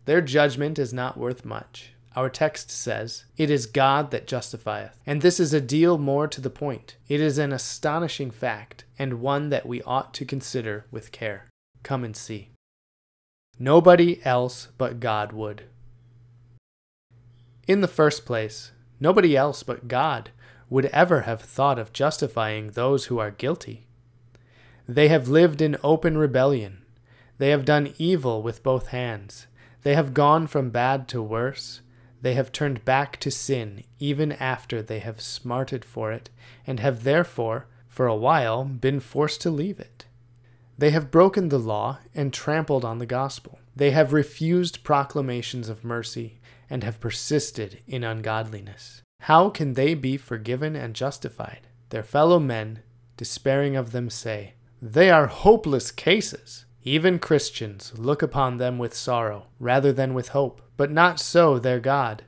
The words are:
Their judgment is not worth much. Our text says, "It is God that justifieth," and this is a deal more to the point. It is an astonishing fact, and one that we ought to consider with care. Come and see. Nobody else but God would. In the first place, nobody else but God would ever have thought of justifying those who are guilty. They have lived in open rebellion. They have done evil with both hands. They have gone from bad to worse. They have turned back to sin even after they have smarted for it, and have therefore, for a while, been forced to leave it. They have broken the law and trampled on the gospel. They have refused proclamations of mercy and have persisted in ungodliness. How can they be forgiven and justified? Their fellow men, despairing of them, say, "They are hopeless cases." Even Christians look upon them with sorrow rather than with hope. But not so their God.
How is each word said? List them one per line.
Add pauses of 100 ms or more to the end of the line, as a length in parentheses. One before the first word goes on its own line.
Their
judgment
is
not
worth
much. (220)
Our
text
says, (120)
"It
is
God
that
justifieth,"
and
this
is
a
deal
more
to
the
point. (120)
It
is
an
astonishing
fact, (120)
and
one
that
we
ought
to
consider
with
care. (340)
Come
and
see. (1120)
Nobody
else (100)
but
God
would. (2000)
In
the
first
place, (280)
nobody
else
but
God (400)
would
ever
have
thought
of
justifying
those
who
are
guilty. (1040)
They
have
lived
in
open
rebellion. (540)
They
have
done
evil
with
both
hands. (380)
They
have
gone
from
bad
to
worse. (420)
They
have
turned
back
to
sin (160)
even
after
they
have
smarted
for
it, (340)
and
have
therefore, (200)
for
a
while,
been
forced
to
leave
it. (680)
They
have
broken
the
law (160)
and
trampled
on
the
gospel. (160)
They
have
refused
proclamations
of
mercy (280)
and
have
persisted
in
ungodliness. (160)
How
can
they
be
forgiven
and
justified? (220)
Their
fellow
men, (380)
despairing
of
them,
say, (260)
"They
are
hopeless
cases." (160)
Even
Christians
look
upon
them
with
sorrow (100)
rather
than
with
hope. (160)
But
not
so
their
God.